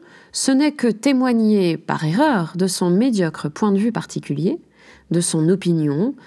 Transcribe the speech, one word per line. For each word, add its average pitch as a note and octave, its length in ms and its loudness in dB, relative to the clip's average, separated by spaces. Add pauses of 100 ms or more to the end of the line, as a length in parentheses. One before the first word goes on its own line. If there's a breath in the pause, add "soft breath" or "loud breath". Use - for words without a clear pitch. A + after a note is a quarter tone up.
(340 loud breath)
ce - 180 -2
n'est C#4+ 220 2
que B3 140 -2
témoigner, A3 920 2
par D3 260 -4
erreur, F#3 540 0
de F#3+ 100 2
son F3+ 240 0
médiocre F#3 580 0
point G#3 220 -2
de G3 80 2
vue A3 120 0
particulier, E3 680 -4 (500 soft breath)
de E3+ 120 0
son D#3+ 280 0
opinion, F3 640 0 (140)